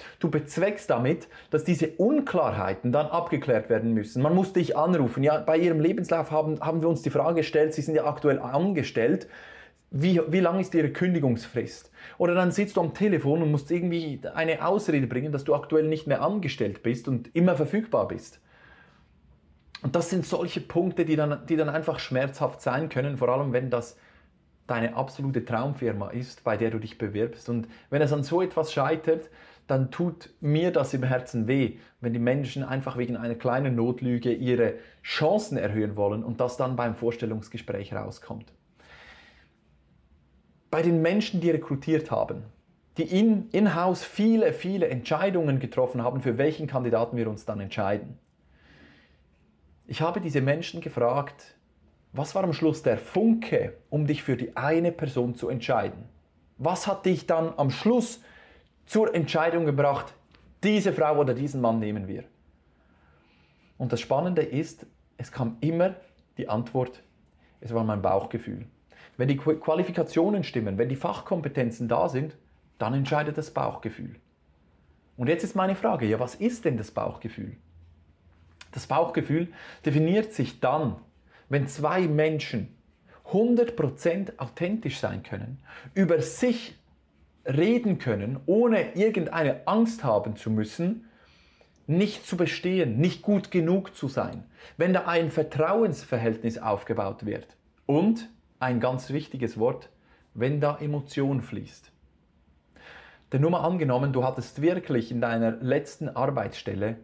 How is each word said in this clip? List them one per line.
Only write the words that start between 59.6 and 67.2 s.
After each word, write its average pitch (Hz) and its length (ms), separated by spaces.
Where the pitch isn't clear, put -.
gebracht, 143 480
diese 202 300
Frau 151 240
oder 135 160
diesen 135 300
Mann 113 160
nehmen 107 300
wir? - 160
Und 123 160
das 117 80
Spannende 165 400
ist, - 420
es - 160
kam 117 300
immer 170 320
die - 140
Antwort, 123 520